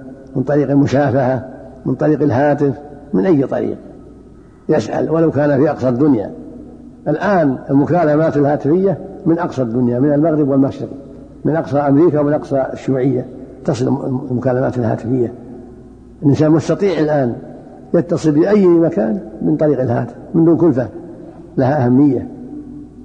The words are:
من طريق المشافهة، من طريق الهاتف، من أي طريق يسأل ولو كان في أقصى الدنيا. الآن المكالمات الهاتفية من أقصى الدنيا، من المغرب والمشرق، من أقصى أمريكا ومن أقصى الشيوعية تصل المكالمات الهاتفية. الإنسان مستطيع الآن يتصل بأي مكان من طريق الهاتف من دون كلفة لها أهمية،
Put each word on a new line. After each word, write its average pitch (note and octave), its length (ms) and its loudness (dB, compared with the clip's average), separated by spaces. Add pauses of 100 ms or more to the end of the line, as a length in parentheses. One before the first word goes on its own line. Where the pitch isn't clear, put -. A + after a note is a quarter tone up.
(360)
من C3 80 -2
طريق C#3+ 260 0
المشافهة، C3+ 760 2 (400)
من C3 100 -2
طريق D3+ 260 0
الهاتف، C#3+ 580 2 (340)
من F#3+ 120 2
أي D3+ 180 4
طريق A2 340 -4 (920)
يسأل C3 420 0
ولو D#3+ 200 2
كان C#3+ 260 2
في C#3 140 2
أقصى B2 180 -2
الدنيا. A#2+ 420 2 (760)
الآن D#3 500 0 (120)
المكالمات D3 680 2
الهاتفية D3 600 0 (280)
من E3 140 2
أقصى D3 220 -4
الدنيا، A#2+ 380 0
من D3 140 2
المغرب D3+ 340 2
والمشرق، C3+ 420 0 (560)
من C#3+ 100 0
أقصى C#3+ 220 -2
أمريكا D3 420 4
ومن D3 140 0
أقصى C3+ 400 -2
الشيوعية B2+ 520 -2 (400)
تصل B2+ 220 -2 (440)
المكالمات B2 460 -2
الهاتفية. A#2+ 560 -2 (880)
الإنسان D3+ 280 4
مستطيع E3 480 0
الآن C#3+ 360 0 (580)
يتصل D#3+ 380 2
بأي F#3+ 360 4
مكان F#3+ 520 2 (220)
من D#3 140 2
طريق D3 260 2
الهاتف A#2+ 340 -2 (180)
من E3 120 4
دون E3 120 6
كلفة B2+ 300 2 (680)
لها C3 280 2
أهمية، B2+ 420 4 (760)